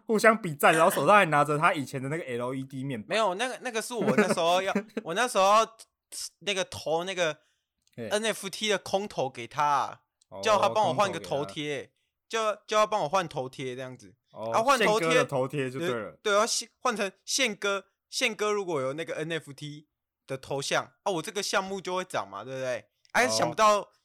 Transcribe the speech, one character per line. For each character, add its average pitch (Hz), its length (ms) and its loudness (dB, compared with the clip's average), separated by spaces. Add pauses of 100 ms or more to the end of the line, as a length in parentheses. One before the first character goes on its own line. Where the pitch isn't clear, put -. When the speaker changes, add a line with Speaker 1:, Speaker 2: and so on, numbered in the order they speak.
Speaker 1:
互 220 120 2
相 220 220 6
比 170 140 -4
赞， 185 200 6
然 165 80 6
后 185 80 8
手 151 160 0
上 196 80 8
还 202 120 8
拿 147 180 4
着 147 140 0
他 185 160 4
以 143 100 -2
前 127 180 -8
的 135 60 -6
那 151 80 -4
个 175 80 -8
L 123 300 -4
E 135 100 -6
D 135 180 -10
面 135 160 -6
板。 107 120 -12
Speaker 2:
没 196 60 0
有， 208 180 2
那 226 120 -2
个， 240 140 -8
那 240 100 -8
个 220 120 -2
是 247 100 -10
我 208 240 0
那 208 160 6
时 190 80 0
候 175 220 4
要， 190 100 -2 (160)
Speaker 1:
<laughs> - 160 -10
Speaker 2:
我 160 80 -6
那 233 160 0
时 240 80 -6
候 190 80 6
要 214 320 4 (600)
那 190 160 -4
个 185 100 -2
投 165 400 -2
那 190 100 -4
个 165 260 0 (560)
Speaker 1:
哎。 117 140 -10
Speaker 2:
N 214 140 0
F 196 240 -4
T 214 220 -6
的 190 80 2
空 196 280 -4
投 135 220 -4
给 117 180 -10
他 143 160 -4
啊， 139 380 0 (300)
Speaker 1:
哦， 98 120 -14
Speaker 2:
叫 208 160 4
他 202 120 2
帮 208 180 2
我 151 60 0
换 196 180 0
个 - 80 -8
头 143 240 -4
贴， - 0 -
Speaker 1:
空 - 20 -6
投 147 80 -14
给 147 300 -6
他。 - 60 -20 (360)
Speaker 2:
叫， 220 280 -2 (120)
叫 214 120 2
他 214 80 6
帮 208 160 -2
我 147 60 0
换 180 200 0
头 131 180 -6
贴 131 300 -8
这 131 60 -10
样 127 120 -12
子。 101 200 -20 (180)
Speaker 1:
哦， 110 200 -8
Speaker 2:
啊， 214 100 2
换 262 160 4
头 214 200 2
贴， 165 100 0
Speaker 1:
宪 - 0 -
哥 165 60 2
的 151 120 4
头 135 200 -2
贴 135 240 -4
就 131 80 -10
对 170 120 -4
了。 107 200 -6 (120)
Speaker 2:
对， 208 100 0
对， - 20 4
要 214 120 4 (340)
换 240 160 0
成 196 160 -4 (140)
宪 240 280 0
哥， 196 300 -2 (240)
宪 233 260 -2
哥 208 160 0
如 208 140 0
果 165 160 -2
有 131 140 -2
那 160 100 -8
个 165 120 -8
N 156 140 -6
F 147 220 -8
T 147 340 -14 (400)
的 135 120 -8
头 139 240 -6
像， 139 280 -2 (120)
啊， 202 100 -2
我 160 80 -2
这 185 100 -8
个 196 120 -4
项 202 200 0
目 190 200 -8
就 180 120 -4
会 185 80 -2
涨 120 240 -4
嘛， 98 160 -12
对 131 120 -10
不 131 80 -8
对？ 123 240 -4 (260)
哎， 240 140 2
Speaker 1:
哦。 - 20 -2
Speaker 2:
想 185 180 0
不 - 80 -4
到， 214 360 4 (140)